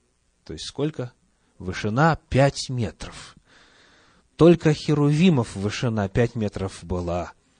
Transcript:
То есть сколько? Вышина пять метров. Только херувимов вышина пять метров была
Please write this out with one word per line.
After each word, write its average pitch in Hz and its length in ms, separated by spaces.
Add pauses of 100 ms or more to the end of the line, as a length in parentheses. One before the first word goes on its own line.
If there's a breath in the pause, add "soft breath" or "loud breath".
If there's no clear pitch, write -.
(460)
То - 80
есть 80 120
сколько? 131 460 (460)
Вышина 110 600 (120)
пять 139 400
метров. - 680 (1000 soft breath)
Только 165 360
херувимов 147 840
вышина 107 500
пять 117 280
метров 101 480
была 87 500 (260)